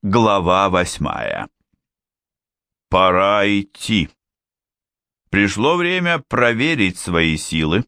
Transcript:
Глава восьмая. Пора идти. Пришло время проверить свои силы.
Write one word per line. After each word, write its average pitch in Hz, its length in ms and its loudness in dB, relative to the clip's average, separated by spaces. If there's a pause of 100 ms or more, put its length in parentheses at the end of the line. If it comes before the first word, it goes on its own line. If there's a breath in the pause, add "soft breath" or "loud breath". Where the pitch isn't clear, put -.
Глава 98 680 2
восьмая. - 760 -4 (1400)
Пора 95 560 2
идти. 101 640 -2 (1200)
Пришло 101 460 0
время 175 520 -2
проверить 120 720 0
свои 82 400 0
силы. 80 500 -2